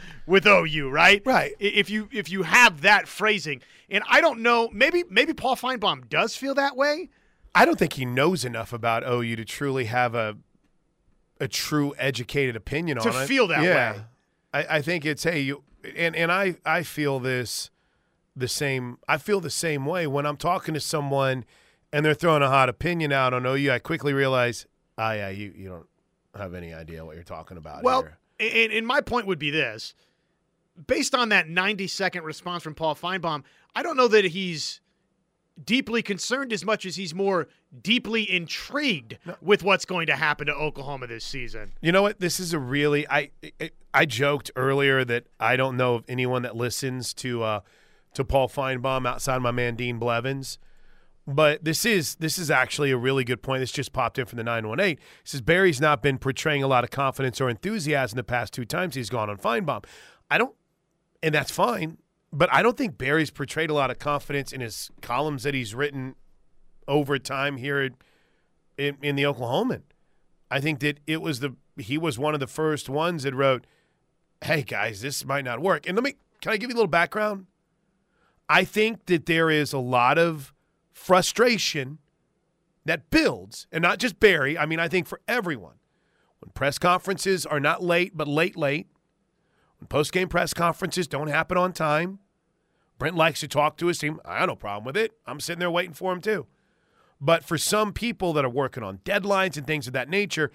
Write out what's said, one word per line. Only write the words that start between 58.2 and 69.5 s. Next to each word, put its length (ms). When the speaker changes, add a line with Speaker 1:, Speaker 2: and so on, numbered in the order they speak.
Speaker 2:
past 280
two 120
times 320
he's 120
gone 220
on 80
Finebaum." 460
I 60
don't, 180
and 120
that's 160
fine, 460
but 220
I 100
don't 140
think 220
Barry's 320
portrayed 400
a 40
lot 160
of 80
confidence 540
in 80
his 300
columns 440
that 100
he's 200
written 400
over 320
time 380
here 260
in, 120
in, 240
in 160
the 60
Oklahoman. 580